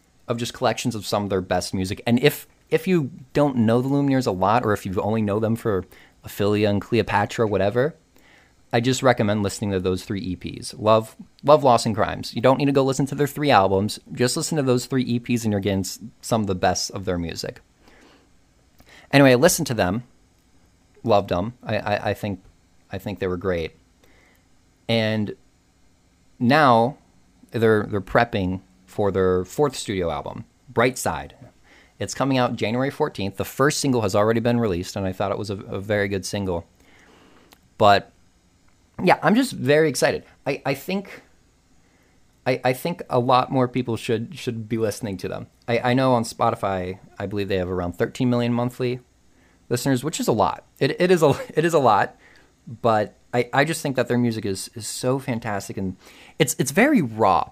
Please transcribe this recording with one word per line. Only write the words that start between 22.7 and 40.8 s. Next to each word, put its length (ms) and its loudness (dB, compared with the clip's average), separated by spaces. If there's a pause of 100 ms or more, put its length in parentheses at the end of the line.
I 80 -10
think 220 -10
they 80 -2
were 80 -2
great. 400 -4 (1120)
And 480 0 (1040)
now 580 4 (540)
they're, 320 4
they're 160 -4
prepping 640 0 (240)
for 260 -2
their 320 2
fourth 320 -2
studio 340 -4
album, 360 -8 (240)
Bright 280 2
Side. 380 -6 (640)
It's 140 -6
coming 240 -2
out 180 0
January 340 -2
fourteenth. 460 -4
The 100 -6
first 340 0
single 220 2
has 140 0
already 240 4
been 200 0
released, 360 -2
and 100 -4
I 60 -2
thought 200 -2
it 60 -4
was 120 -8
a, 80 -6
a 220 -10
very 280 0
good 180 -4
single. 400 -4 (1120)
But, 340 6 (920)
yeah, 220 4
I'm 120 4
just 180 0
very 340 2
excited. 380 -2 (200)
I, 200 -4
I 80 -2
think, 480 -8 (1200)